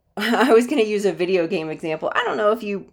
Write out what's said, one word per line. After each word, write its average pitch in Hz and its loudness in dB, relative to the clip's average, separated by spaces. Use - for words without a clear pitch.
<laughs> - -18
I 220 2
was 240 6
gonna 269 0
use 208 -2
a 185 2
video 175 0
game 160 -4
example. 156 -6
I 480 0
don't 403 -4
know 214 2
if 240 -4
you 202 -8